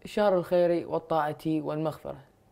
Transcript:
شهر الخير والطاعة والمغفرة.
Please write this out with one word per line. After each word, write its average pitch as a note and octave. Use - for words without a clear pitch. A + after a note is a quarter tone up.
شهر G#3
الخير F3
والطاعة D3+
والمغفرة. D3+